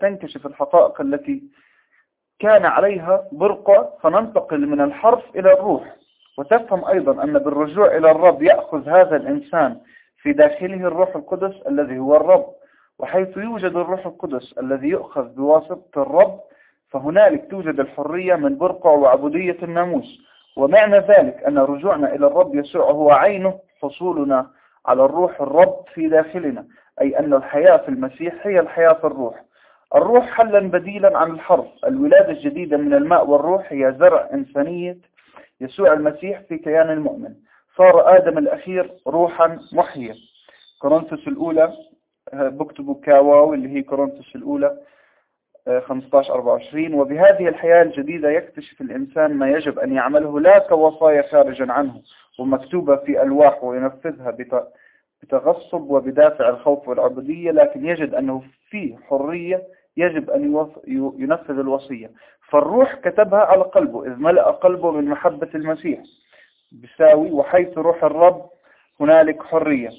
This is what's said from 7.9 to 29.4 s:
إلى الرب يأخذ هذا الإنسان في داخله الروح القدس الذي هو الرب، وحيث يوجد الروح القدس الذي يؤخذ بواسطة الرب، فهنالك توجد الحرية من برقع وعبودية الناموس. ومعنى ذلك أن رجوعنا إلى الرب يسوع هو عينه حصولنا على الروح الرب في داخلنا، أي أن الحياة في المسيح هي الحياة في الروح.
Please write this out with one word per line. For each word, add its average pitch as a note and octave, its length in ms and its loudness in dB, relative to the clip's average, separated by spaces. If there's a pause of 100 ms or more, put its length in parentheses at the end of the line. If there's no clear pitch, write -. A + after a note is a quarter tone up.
إلى D#3+ 140 4
الرب D#3 320 4
يأخذ D3+ 460 0
هذا D#3+ 280 4
الإنسان C#3 640 -4 (360)
في D3 160 -6
داخله F#3+ 420 0
الروح F#3 420 -2
القدس F#3+ 520 -8
الذي C#3 300 -4
هو C#3 180 2
الرب، E3+ 300 4 (520)
وحيث F#3+ 380 -4
يوجد G3 400 -8
الروح F3+ 300 -6
القدس D3 520 -12
الذي C3+ 300 -6
يؤخذ - 460 -6
بواسطة D3+ 680 -2
الرب، D3 380 0 (500)
فهنالك E3+ 600 0
توجد D#3 300 -8
الحرية D#3+ 540 -4
من C#3 240 -4
برقع F3+ 320 0
وعبودية D3 720 2
الناموس. E3+ 600 -6 (340)
ومعنى G3+ 420 4
ذلك F#3 500 4
أن C#3+ 100 0
رجوعنا C#3+ 560 -2
إلى C#3+ 120 0
الرب D3 280 0
يسوع C#3+ 360 -2
هو D3 200 2
عينه F#3+ 480 2 (240)
حصولنا C#3 680 -4 (360)
على C3 180 2
الروح D#3+ 360 -2
الرب D#3+ 440 0 (100)
في D#3+ 140 -4
داخلنا، D#3 580 -2 (340)
أي C#3 180 -2
أن D3 160 -2
الحياة D3+ 420 4
في - 120 0
المسيح C3+ 580 -8
هي F#3 140 2
الحياة E3 320 2
في D#3+ 120 -2
الروح. C3 400 -6 (500)